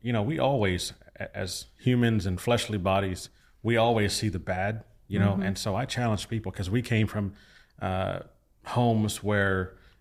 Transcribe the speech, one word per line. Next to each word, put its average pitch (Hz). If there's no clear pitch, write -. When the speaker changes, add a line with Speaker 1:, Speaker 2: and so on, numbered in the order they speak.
Speaker 1:
you 120
know, 110
we 147
always, 104
a-, -
as 95
humans 117
and 90
fleshly 117
bodies, 95
we 113
always 113
see -
the 87
bad, 98
you 101
know, 98
Speaker 2:
Mm-hmm. -
Speaker 1:
and 95
so 104
I 127
challenge 113
people 107
'cause 90
we 120
came 110
from, 101
uh, 95
homes 113
where, 98